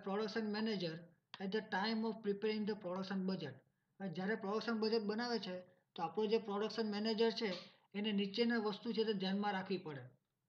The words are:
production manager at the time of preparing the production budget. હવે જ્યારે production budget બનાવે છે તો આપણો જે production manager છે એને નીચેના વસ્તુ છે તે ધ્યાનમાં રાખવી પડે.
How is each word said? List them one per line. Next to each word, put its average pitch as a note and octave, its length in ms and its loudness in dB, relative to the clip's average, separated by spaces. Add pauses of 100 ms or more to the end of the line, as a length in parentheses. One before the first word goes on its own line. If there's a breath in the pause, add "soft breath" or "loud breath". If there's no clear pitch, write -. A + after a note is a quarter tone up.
production G#3 500 0
manager G3+ 380 0 (500)
at F#3+ 120 -2
the G#3+ 80 0 (140)
time A3 320 0
of G3 160 -6
preparing G#3+ 440 0
the G3+ 140 -2
production F#3 460 -2
budget. D#3 260 -4 (440)
હવે F#3+ 200 -6
જ્યારે G#3 240 0
production A3 400 0
budget G#3+ 260 2
બનાવે A#3 280 0 (100)
છે F3+ 80 -4 (380 soft breath)
તો E3+ 120 0
આપણો G#3+ 280 2
જે A3 160 4
production G#3 460 0
manager A3 360 4 (100)
છે G#3 80 2 (480 loud breath)
એને G#3+ 120 0 (100)
નીચેના A#3 480 2
વસ્તુ G#3 280 -4
છે A3 140 4
તે G3+ 140 0
ધ્યાનમાં G3+ 340 0
રાખવી F#3 300 -2
પડે. C#3 180 -8 (420)